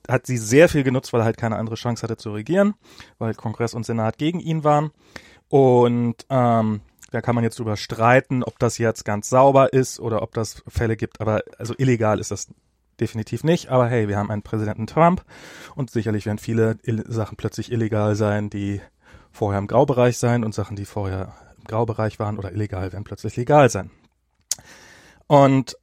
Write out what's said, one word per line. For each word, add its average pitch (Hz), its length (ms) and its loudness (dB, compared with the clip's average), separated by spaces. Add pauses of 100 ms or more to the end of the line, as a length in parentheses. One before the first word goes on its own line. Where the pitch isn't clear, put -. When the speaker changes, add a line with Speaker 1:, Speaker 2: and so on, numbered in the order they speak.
Speaker 1:
ja. 120 80 -2
Speaker 2:
hat 131 120 -2
sie 127 120 -4
sehr 123 300 6
viel 143 160 0
genutzt, 127 280 -2
weil 120 100 0
er - 20 0
halt 113 140 0
keine 110 180 -4
andere 110 180 -6
Chance 117 300 -6
hatte 110 120 -6
zu - 160 -12
regieren, 170 420 0 (440)
weil 113 160 -4
Kongress 113 400 -6
und 117 100 -8
Senat 113 320 -2
gegen 165 220 -4
ihn 160 240 -4
waren. 147 300 2 (560)
Und, 123 800 4
ähm, 117 540 2 (280)
da 120 100 -4
kann 120 140 -2
man 117 80 0
jetzt 113 160 -2
drüber 110 180 -4
streiten, 123 680 2
ob - 160 -10
das 120 180 0
jetzt 113 260 -2
ganz 104 240 -6
sauber 135 440 6
ist 131 260 0
oder 113 240 -4
ob - 120 -12
das - 340 -6
Fälle 113 280 -2
gibt. - 240 -8
Aber 107 220 0 (160)
also 120 200 -8
illegal 110 420 2
ist 98 100 -10
das - 160 -8 (540)
definitiv 113 440 -6
nicht, 165 260 0
aber 127 180 4
hey, 117 200 0
wir 101 100 -2
haben 104 120 -4
einen 104 120 -4
Präsidenten 107 440 -6
Trump 170 380 2 (500)
und 135 160 -6
sicherlich 107 360 -2
werden 104 100 -2
viele 113 460 0
Ill-, 107 280 -6
Sachen 110 280 -6
plötzlich 113 340 -8
illegal 107 420 0
sein, 104 360 -2
die 101 320 -6 (500)
vorher 101 260 -2
im 101 100 -4
Graubereich 123 500 2
sein 120 260 0
und 110 100 -6
Sachen, 101 220 -8
die 101 80 -10
vorher 95 480 -8 (240)
im - 80 -20
Graubereich 110 540 -4
waren 107 180 -4
oder 98 160 -10
illegal, 95 400 -6
werden 98 120 -12
plötzlich - 340 -10
legal 135 320 4
sein. 98 200 -8 (1400)
Und 139 560 4